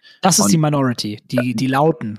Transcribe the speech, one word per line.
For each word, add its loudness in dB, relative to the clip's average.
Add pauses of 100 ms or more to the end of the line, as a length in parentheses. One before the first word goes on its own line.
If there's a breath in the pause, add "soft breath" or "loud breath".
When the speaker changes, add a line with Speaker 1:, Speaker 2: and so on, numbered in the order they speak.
(220 loud breath)
Speaker 1:
Das 2
ist 0
Speaker 2:
Und 2
Speaker 1:
die 4
Minority, -2
die, -2
die -2
Lauten 0